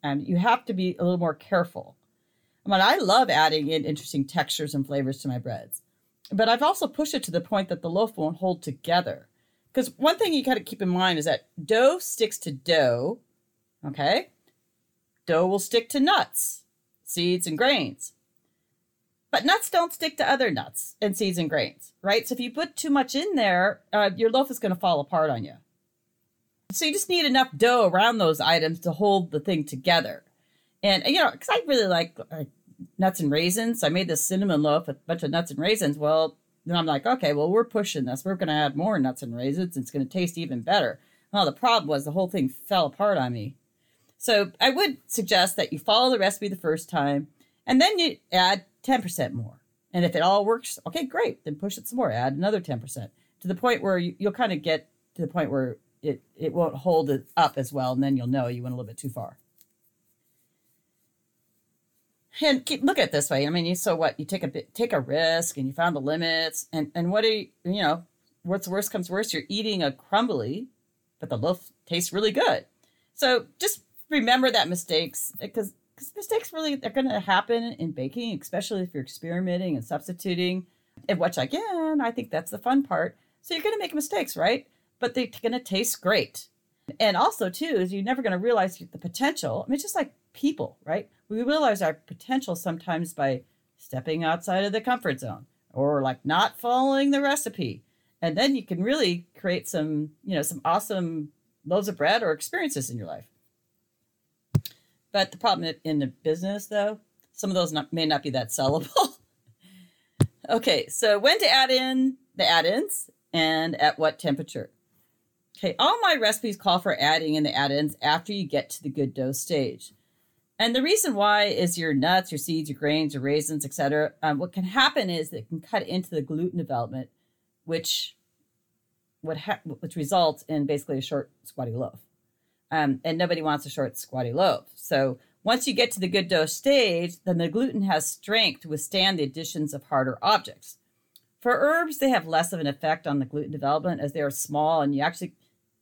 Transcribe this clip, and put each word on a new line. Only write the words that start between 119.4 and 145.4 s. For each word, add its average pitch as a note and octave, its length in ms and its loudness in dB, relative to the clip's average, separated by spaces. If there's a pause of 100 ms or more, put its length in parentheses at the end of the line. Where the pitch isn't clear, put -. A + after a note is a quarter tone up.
And A#3 160 0
the C4 80 2
reason E4+ 320 2
why G#3 300 4
is F3 340 0
your D#3+ 160 0
nuts, F3+ 360 2
your D#3 60 -6
seeds, D#3+ 320 -4
your C#3 80 -8
grains, D3+ 380 0
your B2+ 80 -4
raisins, D3 420 -2
et C3+ 80 -10
cetera. D3+ 480 0
Um, D3+ 160 0
what F3+ 160 -6
can F#3 120 -2
happen B3+ 440 2
is D#3+ 240 -4
it - 160 -12
can D#3+ 120 -8
cut - 260 -4
into F#3 240 -4
the D#3 100 -2
gluten E3+ 380 -4
development, B2+ 500 -6 (540)
which - 520 -4 (1080)
would D#3+ 140 -6
ha-, G3 280 -6
which E3+ 300 -10
results D#3+ 520 2
in D3 200 0
basically C#3+ 320 -2
a - 20 -4
short, - 300 -6 (120)
squatty B2 280 -8
loaf. A#2+ 300 -8 (680)
Um, C#3+ 320 2
and D#3+ 140 -2
nobody E3+ 240 0
wants D3+ 240 -2
a C#3+ 40 -14
short, C3+ 280 -4
squatty B2 340 -6
loaf. E3 340 2 (100)
So C3+ 420 0 (260)
once B3 240 0
you B3 60 -2
get A#3+ 180 2
to - 80 -8
the F#3 80 -2
good F#3 200 0
dough D#3+ 200 2
stage, F3 760 2
then F3 140 0
the E3+ 100 0
gluten A3 360 0
has D#3+ 260 0
strength G#3 520 -2
to E3 60 -16
withstand F#3 520 -2
the D3 40 0
additions D3 520 -6
of C#3 80 -14
harder C3 360 -2
objects. - 580 -2 (640)
For A#3+ 120 0
herbs, D#4 480 2
they C4+ 100 2
have F3+ 180 2
less E3 240 0
of F3+ 80 -6
an D#3 60 -2
effect D#3 400 -2
on C#3+ 140 0
the C3 60 -2
gluten D3 260 -6
development D3+ 500 -2
as C#3+ 120 -4
they D#3+ 80 -4
are C#3+ 100 0
small, D3+ 500 0
and C#3+ 140 0
you C#3 80 0
actually E3+ 300 -4 (480)